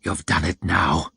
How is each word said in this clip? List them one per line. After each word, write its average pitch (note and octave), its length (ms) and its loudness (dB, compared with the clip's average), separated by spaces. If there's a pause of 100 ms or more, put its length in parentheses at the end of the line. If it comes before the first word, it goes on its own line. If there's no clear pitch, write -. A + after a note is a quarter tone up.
You've - 220 -4
done E2 200 0
it - 200 -2
now - 520 0